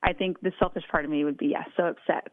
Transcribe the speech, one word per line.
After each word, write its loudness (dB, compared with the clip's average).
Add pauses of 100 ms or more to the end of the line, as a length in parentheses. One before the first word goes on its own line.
I 4
think -2
the 0
selfish 0
part 0
of -4
me 2
would -2
be, 0
yeah, 0 (140)
so 4
upset. -2